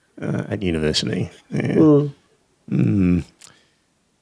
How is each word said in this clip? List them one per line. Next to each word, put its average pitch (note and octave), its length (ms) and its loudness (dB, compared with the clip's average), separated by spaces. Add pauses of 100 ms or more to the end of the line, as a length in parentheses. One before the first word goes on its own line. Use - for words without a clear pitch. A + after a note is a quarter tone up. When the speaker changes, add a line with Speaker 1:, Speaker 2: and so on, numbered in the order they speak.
(220)
Speaker 1:
uh, B2+ 280 -6
at G#2+ 140 -6
university. D#2 640 -2 (220)
Yeah. - 240 -2
Speaker 2:
Mm. D3 340 4 (640)
Speaker 1:
Mm. F#2 520 2 (1000)